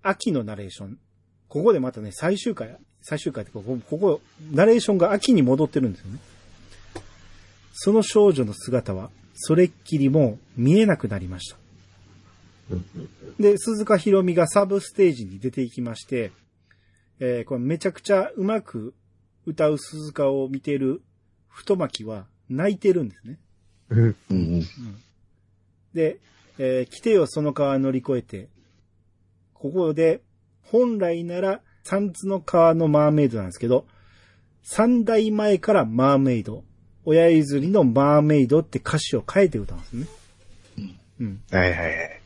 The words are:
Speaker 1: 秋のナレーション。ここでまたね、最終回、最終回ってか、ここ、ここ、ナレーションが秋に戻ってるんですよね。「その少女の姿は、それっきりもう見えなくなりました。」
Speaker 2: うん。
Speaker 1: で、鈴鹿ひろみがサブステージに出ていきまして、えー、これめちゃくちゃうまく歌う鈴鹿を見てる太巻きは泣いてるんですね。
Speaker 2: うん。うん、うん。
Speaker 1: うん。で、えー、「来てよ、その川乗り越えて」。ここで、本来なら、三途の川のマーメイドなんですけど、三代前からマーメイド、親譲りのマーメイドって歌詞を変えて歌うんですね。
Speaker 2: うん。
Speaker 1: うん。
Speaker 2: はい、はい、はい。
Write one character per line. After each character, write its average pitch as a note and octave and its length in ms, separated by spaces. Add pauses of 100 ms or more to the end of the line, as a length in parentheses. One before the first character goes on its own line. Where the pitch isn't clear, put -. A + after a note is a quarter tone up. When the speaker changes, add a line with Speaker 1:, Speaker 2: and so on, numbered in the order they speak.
Speaker 1:
秋 G3 300
の B2+ 120
ナ G#2 120
レ G2+ 120
ー - 20
シ - 120
ョ G2 40
ン。 G2+ 140 (480)
こ D3+ 160
こ A3 100
で D#3+ 60
ま B2+ 120
た G#2+ 100
ね、 G#2 100
最 F3+ 260
終 A3+ 160
回、 A2+ 240 (240)
最 - 180
終 D#3 120
回 A2 120
っ - 40
て - 40
か、 G#2+ 80
こ G2 60
こ、 B2 140 (100)
こ D3+ 80
こ、 F3 240 (300)
ナ D#3 140
レ A3+ 100
ー A3+ 40
シ G#3+ 120
ョ - 20
ン F#3+ 40
が F3 140
秋 G#3 220
に E3+ 80
戻 C3+ 240
っ - 40
て C#3+ 100
る B2 100
ん F#2+ 40
で - 60
す - 20
よ F#2+ 100
ね。 C3 80 (1500)
「そ - 180
の A3 120
少 G#3 280
女 C3+ 140
の G2+ 80
姿 A#2 400
は、 F#2+ 160 (240)
そ - 220
れ F3+ 100
っ E3 60 (120)
き D#3+ 140
り C#3 120
も C3 280 (200)
う A#2 40
見 D#3 180
え A3 60
な F3+ 120
く - 100
な G2 100
り F#2 100
ま F#2 120
し - 100
た。」 - 80 (1120)
Speaker 2:
う F#2 60
ん。 F2+ 100 (540)
Speaker 1:
で、 G3+ 180
鈴 G#3+ 280
鹿 G#3+ 120
ひ G3+ 140
ろ F#3+ 100
み F3+ 140
が E3+ 120
サ G3+ 200
ブ G3 120
ス - 140
テ F#3+ 160
ー D3 40
ジ A#2 120
に F#2+ 140
出 B2+ 100
て C3 140
い A#2+ 80
き B2+ 100
ま A#2 140
し - 100
て、 A#2 260 (880)
え B2 220
ー、 G#2+ 40
こ C3+ 100
れ A#2+ 60
め D3+ 160
ち - 80
ゃ F3+ 60
く - 100
ち G3+ 120
ゃ F#3+ 220
う F#3+ 80
ま G#3+ 180
く A2+ 340 (500)
歌 D#3 240
う D3+ 80
鈴 D3+ 360
鹿 C#3 180
を C3+ 180
見 C3+ 120
て C#3+ 160
る C3+ 240 (460)
太 - 280
巻 D#3+ 240
き A2 60
は G#2+ 200 (240)
泣 F3+ 260
い - 20
て G3+ 140
る F3 120
ん G#2+ 60
で - 60
す - 120
ね。 C#3+ 120 (500)
Speaker 2:
う A2+ 60
ん。 A2+ 40
う A#2 60
ん、 G#2+ 100 (140)
う G2+ 40
ん。 - 20
Speaker 1:
う - 0 (240)
ん。 E2 60 (1300)
で、 D#3+ 260 (380)
え C3 240
ー、 B2 100
「来 - 100
て A3+ 100
よ、 F3 160
そ D#3 140
の D3 120
川 C#3 240
乗 C3+ 140
り C3 80
越 B2+ 180
え A#2 40
て」。 - 280 (1040)
こ C#3 180
こ E3+ 220
で、 D#3+ 280 (420)
本 A#3 340
来 E3+ 260
な F3 160
ら、 G3 220 (220)
三 G3 280
途 F#3+ 160
の F#3+ 140
川 E3 320
の E3 140
マ D3+ 200
ー D3+ 40
メ D3+ 140
イ B2 40
ド A2+ 80
な G2+ 60
ん - 40
で F2+ 60
す - 60
け A#2+ 80
ど、 B2 180 (800)
三 A#3 420
代 A3 260
前 G#3 280
か G#3+ 140
ら E3 120
マ C3 300
ー - 20
メ C3+ 180
イ G#2+ 80
ド、 - 200 (420)
親 E3 240
譲 C#3+ 300
り D#3+ 100
の G3 140
マ C#3 360
ー - 20
メ D3+ 180
イ B2+ 80
ド D3+ 140
っ - 20
て - 160
歌 - 180
詞 - 180
を G#2+ 80
変 G3 200
え F3+ 60
て A2+ 100
歌 - 160
う - 20
ん - 40
で - 60
す - 60
ね。 C3 140 (1120)
Speaker 2:
う A#2+ 40
ん。 A2 40
Speaker 1:
う - 20
ん。 G2 120 (100)
Speaker 2:
は F2+ 160
い、 F2 40
は E2 60
い、 - 20
は E2 120
い。 E2 340